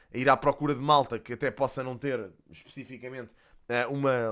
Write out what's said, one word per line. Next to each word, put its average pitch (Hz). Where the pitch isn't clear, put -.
ir 127
à 131
procura 143
de 120
malta 139
que 120
até 123
possa 131
não 127
ter 117
especificamente, 127
ah, 120
uma 131